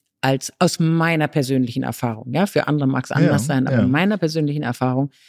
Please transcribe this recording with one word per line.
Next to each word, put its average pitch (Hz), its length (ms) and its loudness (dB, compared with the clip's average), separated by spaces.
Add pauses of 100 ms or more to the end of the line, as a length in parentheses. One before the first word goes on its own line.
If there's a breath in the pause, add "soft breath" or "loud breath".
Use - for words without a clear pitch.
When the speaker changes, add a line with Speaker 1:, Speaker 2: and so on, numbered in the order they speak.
(200)
Speaker 1:
als, 135 380 -2
aus - 220 2
meiner 165 480 2
persönlichen 131 560 -2
Erfahrung, 120 500 -6
ja, 180 120 2
für - 200 -2
andere 143 220 0
mag's 131 240 -2
anders 165 300 2
Speaker 2:
Ja, 139 120 -2
Speaker 1:
sein, 131 140 2
aber 131 80 2
Speaker 2:
ja. 113 80 4
Speaker 1:
in 127 80 2
meiner 190 260 2
persönlichen 151 460 -2
Erfahrung 127 480 -2 (160 soft breath)